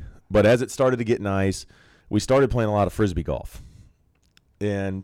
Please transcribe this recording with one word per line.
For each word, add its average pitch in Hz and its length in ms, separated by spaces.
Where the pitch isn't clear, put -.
but 101 160
as 117 160
it 127 80
started 127 280
to 117 60
get 113 160
nice, 98 460
we 107 80
started 131 320
playing 113 180
a 104 40
lot 104 120
of 90 80
Frisbee 92 300
golf - 400
and 98 420